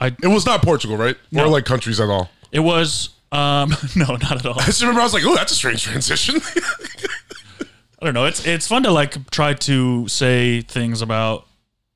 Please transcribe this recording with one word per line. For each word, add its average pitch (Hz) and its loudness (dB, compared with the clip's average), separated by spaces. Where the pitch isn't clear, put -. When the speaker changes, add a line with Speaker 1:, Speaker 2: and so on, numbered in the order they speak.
Speaker 1:
I 127 0
Speaker 2:
It 175 2
was 196 4
not 214 2
Portugal, 139 2
right? 117 0
Speaker 1:
No. 151 2
Speaker 2:
Or, 151 4
like, 147 4
countries 113 -2
at 107 2
all? 95 0
Speaker 1:
It 147 0
was, 165 0
um, 143 0
<laughs> 131 -8
no, 123 2
not 123 -2
at 127 -4
all. 123 -4
Speaker 2:
I 127 0
just 196 0
remember 240 2
I 233 4
was 233 0
like, 165 0
"Ooh, 285 4
that's 226 0
a - 0
strange 117 -2
transition." 139 -2
<laughs> - -10
Speaker 1:
I - -6
don't 151 0
know. 120 2
It's, - -4
it's 165 -2
fun 247 2
to, 226 2
like, 143 0
try 147 0
to 127 0
say 123 2
things 117 -4
about 110 -2